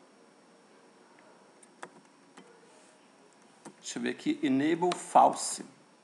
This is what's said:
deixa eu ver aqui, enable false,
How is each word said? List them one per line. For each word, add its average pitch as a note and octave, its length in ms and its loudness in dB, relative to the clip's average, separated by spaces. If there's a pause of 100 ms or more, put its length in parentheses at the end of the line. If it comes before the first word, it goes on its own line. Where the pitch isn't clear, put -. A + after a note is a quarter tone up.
(3750)
deixa - 200 -12
eu A#2+ 40 -6
ver A#2+ 80 -2
aqui, D3 320 -4
enable E3 520 0
false, - 720 2 (380)